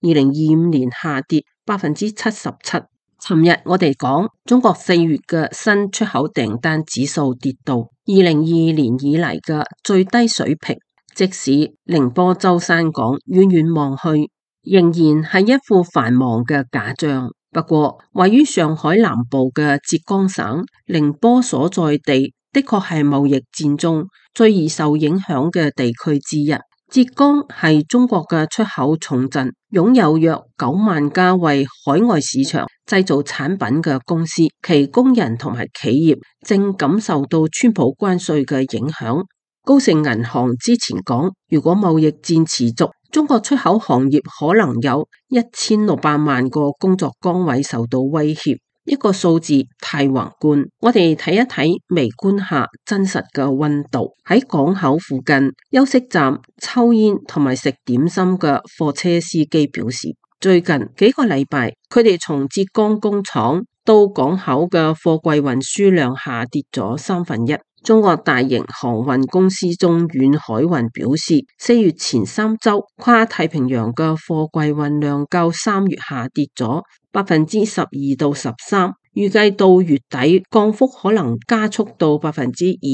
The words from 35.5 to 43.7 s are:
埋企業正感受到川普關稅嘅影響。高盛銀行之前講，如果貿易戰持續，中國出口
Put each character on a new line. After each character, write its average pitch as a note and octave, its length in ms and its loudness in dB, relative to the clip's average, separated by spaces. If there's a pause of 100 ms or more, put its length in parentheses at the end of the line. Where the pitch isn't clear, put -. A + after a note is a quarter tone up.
埋 B2 140 -6 (140)
企 C3 100 -4
業 D3+ 260 4 (300)
正 G3 280 0
感 F#3+ 260 0
受 D3 260 -2
到 D#3+ 220 0
川 A3+ 240 2
普 C#3 220 0
關 F#3 280 -2
稅 D3+ 220 -2
嘅 C3+ 160 -2 (160)
影 A2 120 -4
響。 D3+ 360 -4 (400)
高 C#4 160 4
盛 D#3+ 240 2
銀 A#2+ 200 -2
行 B2 320 -2
之 A#3 200 0
前 - 220 -8
講， C3+ 340 -2 (160)
如 D#3 120 2
果 - 140 0
貿 F3+ 240 2
易 D3+ 140 2
戰 D#3+ 360 0
持 A#2 240 -2
續， - 180 -2 (200)
中 D4+ 160 0
國 B3 140 2
出 C#4 160 -2
口 G3 200 2